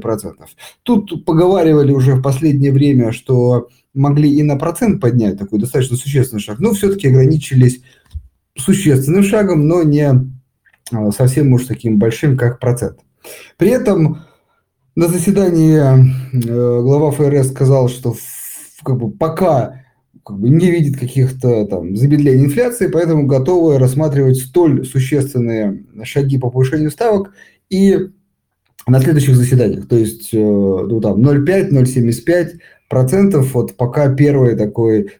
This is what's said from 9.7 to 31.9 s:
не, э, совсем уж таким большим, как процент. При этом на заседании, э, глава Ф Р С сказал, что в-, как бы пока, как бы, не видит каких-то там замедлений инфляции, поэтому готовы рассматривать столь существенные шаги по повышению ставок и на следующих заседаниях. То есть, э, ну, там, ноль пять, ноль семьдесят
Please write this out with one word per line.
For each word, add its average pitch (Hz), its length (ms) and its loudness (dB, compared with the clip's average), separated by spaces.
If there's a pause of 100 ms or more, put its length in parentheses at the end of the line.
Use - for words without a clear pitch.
не, 147 260 2 (800)
э, 107 260 -2
совсем 131 360 2
уж 123 140 0
таким 110 320 -4
большим, 113 380 0
как 123 220 -2
процент. 120 400 -4 (580)
При 185 120 0
этом 196 540 0 (760)
на 165 100 0
заседании, 170 720 2
э, 123 1040 2
глава 143 280 2
Ф 143 100 -4
Р 143 140 2 (100)
С 131 60 -2
сказал, 131 380 2
что 120 260 -6
в-, - 680 -18
как 131 160 -4
бы 110 140 -6
пока, 160 720 -2 (400)
как 98 160 -12
бы, 113 80 0
не 170 240 4
видит 147 260 0
каких-то 123 680 -2
там 92 300 -6
замедлений 139 500 2
инфляции, 226 420 -2
поэтому 156 380 0
готовы 139 520 2
рассматривать 135 600 2
столь 151 460 0
существенные 120 1000 -4 (180)
шаги 135 360 -2
по 123 120 -4
повышению 135 400 -2
ставок 208 420 -2 (380)
и 190 380 2 (800)
на 131 120 4
следующих 135 360 2
заседаниях. 123 500 0
То 120 100 0
есть, - 360 -4
э, 113 60 -2
ну, 101 640 -2
там, 104 220 -2
ноль 139 220 2
пять, 185 260 0
ноль 131 160 2
семьдесят 117 380 -2